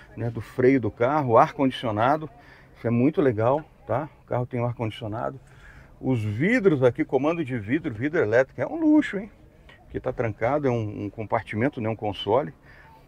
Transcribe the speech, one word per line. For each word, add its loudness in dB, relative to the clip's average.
né, -4
do -8
freio 0
do -2
carro, 2
ar-condicionado. 2
Isso -6
é 0
muito 2
legal, 2
tá? -4
O -20
carro -4
tem -6
um -2
ar-condicionado. -6
Os 0
vidros 2
aqui, 2
comando 0
de -6
vidro, -4
vidro -2
elétrico, 2
é -2
um -6
luxo, 4
hein? -10
Aqui -8
tá -4
trancado, -2
é 2
um, -4
um -6
compartimento, -2
né, -4
um -2
console. -2